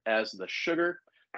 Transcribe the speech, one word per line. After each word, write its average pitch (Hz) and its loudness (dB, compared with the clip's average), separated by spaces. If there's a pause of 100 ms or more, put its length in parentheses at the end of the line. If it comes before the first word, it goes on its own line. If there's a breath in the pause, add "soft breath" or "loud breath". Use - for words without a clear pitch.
as 110 2
the 95 -8
sugar. 170 0 (380)